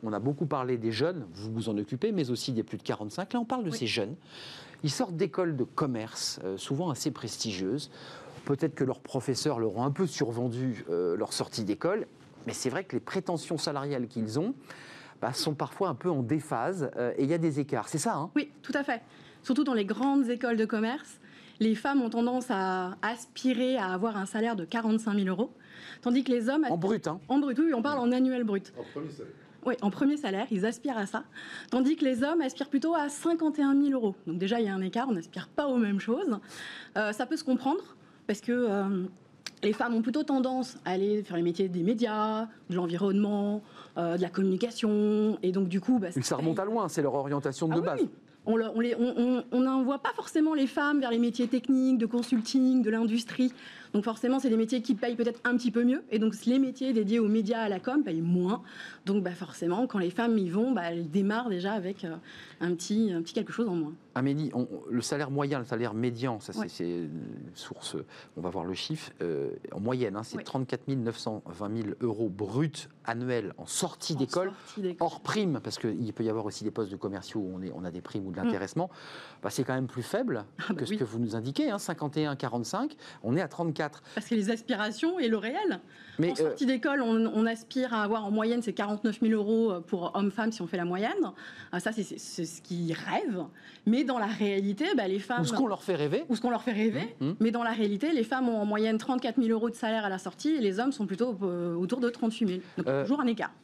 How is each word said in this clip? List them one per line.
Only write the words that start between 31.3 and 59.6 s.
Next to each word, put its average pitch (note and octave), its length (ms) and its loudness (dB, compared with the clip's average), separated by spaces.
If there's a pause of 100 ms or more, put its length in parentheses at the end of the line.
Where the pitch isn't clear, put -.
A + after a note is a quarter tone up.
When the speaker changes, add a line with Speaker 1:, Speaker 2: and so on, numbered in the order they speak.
Speaker 2:
Tandis C4 240 4
que D#4 80 0
les C4 200 2
hommes D#4 180 2
aspirent C4 260 -2
plutôt D#4+ 260 2
à D4 140 2
cinquante D#4 500 2
et D4 60 4
un C#4 100 6
mille C#4 200 6
euros. A3+ 220 2 (120)
Donc E3 100 -2
déjà, G3 220 2
il A#3 60 4
y G3+ 40 0
a G3 60 -2
un F#3+ 60 -2
écart, A3 260 0
on B3 60 2
n'aspire F3 340 -6
pas D4 200 -2
aux B3+ 100 2
mêmes G3+ 240 2
choses. B3+ 380 0 (580)
Euh, G#3+ 160 0
ça B3 120 -2
peut D4+ 120 -4
se - 80 -6
comprendre, C4+ 500 0 (320)
parce G#3 140 -2
que, - 100 -2
euh, G3+ 540 2 (560)
les G#3 100 4
femmes A#3+ 220 0
ont A3+ 80 2
plutôt C4+ 220 0
tendance C4 600 0
à F3 80 -2
aller G3+ 320 2
faire F#3 140 -4
les E3+ 40 2
métiers F3 280 2
des F3 140 0
médias, A3 640 2 (200)
de F3 60 -2
l'environnement, G3+ 840 2 (360)
euh, E3+ 200 0
de F#3 40 2
la F3+ 60 2
communication, G#3 1120 2
et F3+ 120 2
donc F#3+ 160 2
du F#3+ 100 2
coup, B3 200 4
bah, F#3 100 -2
Speaker 1:
Et - 20 -10
ça C#3 100 -2
Speaker 2:
c'est C#3+ 140 0
Speaker 1:
remonte D#3+ 240 2
à F#3+ 60 0
loin, G#3+ 240 0
c'est D#3+ 120 -2
leur C#3 120 4
orientation C#3 560 0
de D#3+ 60 2
Speaker 2:
Ah E3+ 40 4
oui, E3+ 60 0
Speaker 1:
base. E3 160 0
Speaker 2:
oui. C4+ 80 2 (360)
On A3+ 120 4
le, A3+ 80 2 (100)
on A3+ 60 2
les, A#3+ 120 2
on, A#3+ 240 2
on, B3 360 4
on B3+ 80 6
n'envoie C4 380 2
pas - 180 -2
forcément D#4+ 360 2
les C4+ 140 4
femmes D4 320 2
vers B3+ 120 2
les A#3 60 4
métiers A#3+ 300 4
techniques, C4 500 4
de A3+ 80 4
consulting, B3 760 4
de G#3+ 80 4
l'industrie. A3+ 640 2 (400)
Donc G#3 100 4
forcément, B3 360 2
c'est C4 100 2
des A3 80 6
métiers A3+ 240 2
qui A#3+ 140 4
payent A#3+ 200 0
peut-être A#3 300 0
un B3 100 4
petit B3 160 2
peu A#3 140 4
mieux. C4 260 4
Et A3 80 2
donc A3 140 4 (120)
les B3 140 6
métiers C4 320 0
dédiés A3 280 4
aux G#3+ 100 4
médias, A3 320 2
à G#3+ 80 0
la F#3+ 100 0
com, C4+ 240 2
payent E3 180 0
moins. F3+ 420 2 (420)
Donc G3 180 2
bah, F3 80 -2
forcément, F3 560 -2